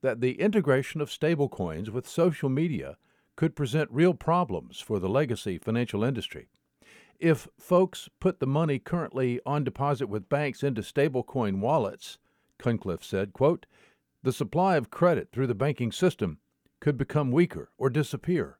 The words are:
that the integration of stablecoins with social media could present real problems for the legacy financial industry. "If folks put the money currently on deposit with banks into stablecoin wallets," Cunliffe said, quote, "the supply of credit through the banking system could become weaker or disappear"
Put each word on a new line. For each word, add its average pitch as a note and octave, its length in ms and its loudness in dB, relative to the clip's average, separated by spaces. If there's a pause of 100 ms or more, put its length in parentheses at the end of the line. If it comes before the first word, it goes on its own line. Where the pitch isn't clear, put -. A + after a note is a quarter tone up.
that A#2+ 200 0
the B2+ 180 0
integration D#3 600 2
of D3 80 -6
stablecoins A2 800 -2
with B2 180 -6
social E3+ 400 2
media C3 480 -2 (400)
could E3 200 0
present C#3 340 0
real E3 220 4
problems B2+ 680 -2
for G#2 180 -2
the F#2 100 0
legacy A2 480 0
financial A2+ 480 -2
industry. - 440 -4 (720)
"If D#3+ 300 2 (100)
folks - 500 2 (100)
put F#3 200 0
the C3+ 80 -2
money C#3+ 320 0
currently C3 680 -2
on C#3+ 180 0
deposit C3+ 440 -2
with G2+ 200 -6
banks C#3+ 340 -2
into B2+ 200 -2
stablecoin B2+ 760 0
wallets," A#2+ 580 -2 (400)
Cunliffe G2+ 460 -2
said, G2 280 -2
quote, D3+ 340 2 (560)
"the B2+ 100 0
supply E3+ 440 0
of C3 140 -2
credit E3 420 2
through B2+ 140 0
the A#2+ 80 0
banking A#2+ 380 0
system G2 460 0 (420)
could D3 160 2
become C#3 340 0
weaker B2+ 480 2
or C3+ 100 2
disappear" C#3+ 720 -2